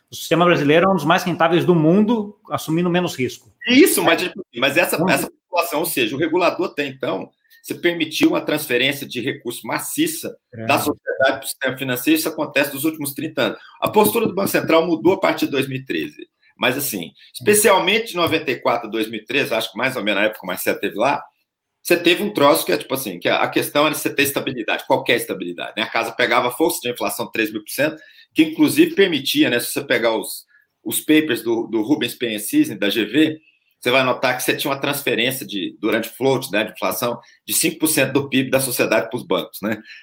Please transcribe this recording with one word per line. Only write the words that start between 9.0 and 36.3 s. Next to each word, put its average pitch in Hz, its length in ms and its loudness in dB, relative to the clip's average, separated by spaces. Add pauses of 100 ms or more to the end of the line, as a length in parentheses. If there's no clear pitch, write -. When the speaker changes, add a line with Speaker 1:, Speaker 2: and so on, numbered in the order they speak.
Speaker 2:
de - 140 -8
recurso 117 440 -8
maciça 147 720 -4 (160)
Speaker 1:
É. 113 140 -10
Speaker 2:
da 139 140 4
sociedade 131 580 0
pro - 80 -14
sistema 131 320 -6
financeiro, 135 400 0
isso 156 100 -2
acontece 143 460 -2
nos 135 100 -4
últimos 156 300 -4
trinta 143 280 -4
anos. 101 160 -2 (220)
A - 80 0
postura 220 380 4
do 185 80 -4
Banco 196 140 -2
Central 160 360 4
mudou 175 280 2
a - 80 -2
partir 156 240 0
de 160 80 -2
dois 135 160 -2
mil 131 100 -6
e 131 60 -14
treze, 76 440 -8 (280)
mas 123 200 0
assim, 98 360 -6 (200)
especialmente 208 760 4
de - 80 -8
noventa 151 340 0
e 123 60 -2
quatro 117 320 -2
a - 20 -14
dois 110 180 -2
mil 110 120 -10
e - 40 -18
treze, 123 300 -2
acho 113 160 -2
que - 80 -12
mais 131 160 0
ou 120 80 -4
menos 101 180 0
na 107 60 4
época 107 140 -4
que - 40 -14
o 92 40 -8
Marcelo 92 320 -2
teve 87 160 -6
lá, 127 260 0 (580)
você - 160 0
teve 180 280 2
um 202 60 -4
troço 143 360 4
que 185 60 -2
é - 40 2
tipo - 180 -6
assim, 104 260 -6
que - 80 -2
a, 101 80 2
a 127 120 0
questão 147 380 0
era 151 80 -2
você - 180 -6
ter 143 120 0
estabilidade, 127 600 -4
qualquer 131 300 0
estabilidade, 87 640 -6
né? 107 80 -2
A - 40 -4
casa 117 220 -2
pegava 120 400 0
força 165 300 -2
de 123 100 -4
inflação 110 360 -4
de - 60 -16
três 110 200 -2
mil 107 100 -8
por - 80 -16
cento, 156 260 -2 (380)
que 156 80 8
inclusive 156 540 2
permitia, 147 520 2
né, 120 120 2
se - 100 -6
você - 140 -4
pegar 117 320 2
os, - 300 -8 (360)
os - 180 -4
papers 151 420 2
do, 113 260 -2
do 110 140 0
Rubens 113 340 -2
Penha 110 240 -4
Cisne, 143 360 0
da 101 140 -2
G 110 140 0
V, 151 340 0 (420)
você 123 100 -2
vai 131 140 4
notar 127 320 0
que - 80 -8
você - 120 0
tinha 147 140 -2
uma 135 100 -4
transferência 131 640 -2
de, 95 360 -8
durante 110 280 0
o - 40 -20
float, 127 400 0